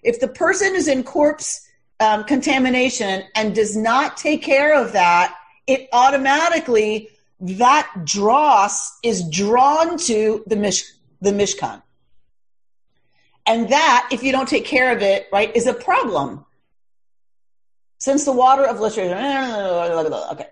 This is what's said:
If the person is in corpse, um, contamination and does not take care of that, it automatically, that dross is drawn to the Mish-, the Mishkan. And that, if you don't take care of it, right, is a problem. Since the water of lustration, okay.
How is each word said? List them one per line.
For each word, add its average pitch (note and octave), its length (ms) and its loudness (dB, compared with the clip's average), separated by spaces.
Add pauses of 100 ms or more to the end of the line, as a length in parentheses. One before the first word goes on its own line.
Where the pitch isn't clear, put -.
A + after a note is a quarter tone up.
If A#3 180 -2
the C4 80 -2
person F#4 480 -2
is E4 120 -2
in C4 160 0
corpse, - 640 -2 (320)
um, G#3+ 240 2
contamination B3+ 1000 -2 (120)
and G#3+ 200 -2
does G#3 220 0
not A#3 400 0
take - 240 -2
care D4 340 2
of A3+ 180 0
that, F3 440 2 (300)
it C4 260 -2
automatically, C4+ 1160 2 (300)
that A#3+ 500 2 (140)
dross G#3 1000 0
is F#3 260 -2
drawn C4+ 720 2
to G#3+ 480 -2
the G#3+ 80 -2
Mish-, G3+ 360 -4 (300)
the G3 100 2
Mishkan. G3 500 -4 (1600)
And A3+ 240 0
that, C4+ 420 4
if B3 120 -6
you C4+ 80 0
don't C4 180 0
take B3+ 160 0
care B3+ 280 2
of G3+ 100 -2
it, G3 280 0
right, G#3+ 240 0
is A#3 120 2
a A#3+ 60 0
problem. D#3+ 680 -2 (1600)
Since C4+ 260 -2
the C4+ 80 0
water C4 300 4
of A3+ 160 0
lustration, G#3 360 -2
okay. F#3 1400 -4